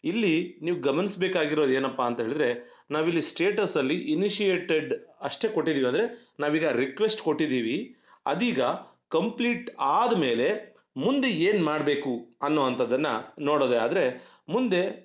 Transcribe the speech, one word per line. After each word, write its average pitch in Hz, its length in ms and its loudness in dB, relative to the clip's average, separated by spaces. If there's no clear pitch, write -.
ಇಲ್ಲಿ 190 300 2
ನೀವು 170 200 -2
ಗಮನಿಸಬೇಕಾಗಿರೋದು 156 920 0
ಏನಪ್ಪಾ 131 340 0
ಅಂತ 120 140 -2
ಹೇಳಿದ್ರೆ, 127 280 0
ನಾವಿಲ್ಲಿ 156 320 0
ಸ್ಟೇಟಸ್ 190 540 -2
ಅಲ್ಲಿ 143 200 2
ಇನಿಷಿಯೇಟೆಡ್ 170 800 0
ಅಷ್ಟೇ - 280 -4
ಕೊಟ್ಟಿದೀವಿ, 156 400 0
ಅಂದ್ರೆ 151 160 2
ನಾವೀಗ 151 360 2
ರಿಕ್ವೆಸ್ಟ್ 139 500 0
ಕೊಟ್ಟಿದೀವಿ. 131 500 0
ಅದೀಗ 190 340 0
ಕಂಪ್ಲೀಟ್ 240 600 -2
ಆದ್ಮೇಲೆ 165 540 2
ಮುಂದೆ 254 320 0
ಏನ್ 196 240 4
ಮಾಡ್ಬೇಕು 143 480 0
ಅನ್ನೋ 147 240 2
ಅಂಥದ್ದನ್ನ 127 440 0
ನೋಡೋದೇ 139 440 2
ಆದ್ರೆ, 151 200 2
ಮುಂದೆ 214 340 2